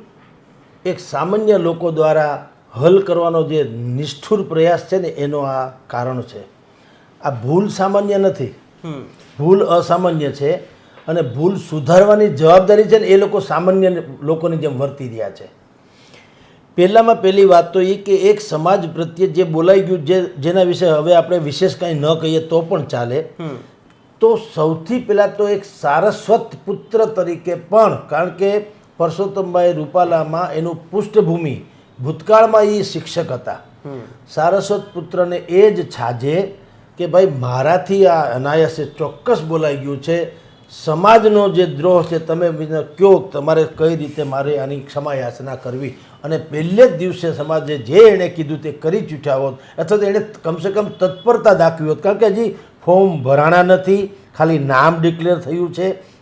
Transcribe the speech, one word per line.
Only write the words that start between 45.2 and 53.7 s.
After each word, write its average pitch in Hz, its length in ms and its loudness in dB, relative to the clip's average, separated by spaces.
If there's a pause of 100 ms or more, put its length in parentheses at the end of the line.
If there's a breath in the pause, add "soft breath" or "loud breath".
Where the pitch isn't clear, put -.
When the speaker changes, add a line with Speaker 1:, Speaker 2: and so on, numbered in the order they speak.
Speaker 1:
કરવી, 127 400 -10 (280 loud breath)
અને 156 140 -4
પહેલે 175 500 2
જ 175 100 -6
દિવસે 170 360 -4
સમાજે 151 440 -4
જે 123 200 -2
એણે 196 320 8
કીધું 151 320 -8
તે 151 100 -8
કરી 160 300 -4
ચૂક્યા 147 340 -6
હોત, 135 180 -2 (240 loud breath)
અથવા 165 200 0
તો 202 60 -2
એણે 202 160 0
કમસે 170 500 -6
કમ 202 160 -2 (140)
તત્પરતા 214 540 2
દાખવી 160 360 2
હોત, 151 140 -4
કારણ 196 140 0
કે 220 100 4
હજી 208 280 -2 (300 loud breath)
ફોર્મ 180 380 2
ભરાણા 147 400 4
નથી, 185 460 2 (280 loud breath)